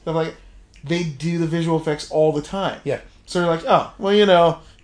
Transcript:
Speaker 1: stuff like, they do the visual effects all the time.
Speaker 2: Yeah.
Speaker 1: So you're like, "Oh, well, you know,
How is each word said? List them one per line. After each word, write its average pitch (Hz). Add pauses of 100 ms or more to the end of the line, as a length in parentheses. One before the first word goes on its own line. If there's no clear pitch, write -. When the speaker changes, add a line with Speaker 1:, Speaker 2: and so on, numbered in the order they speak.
Speaker 1:
stuff 165
like, 160 (500)
they 175
do 160
the 165
visual 165
effects 151
all 156
the 147
time. 185
Speaker 2:
Yeah. 131 (260)
Speaker 1:
So 180
you're 175
like, 165
"Oh, 185
well, 196
you 208
know, 170 (240)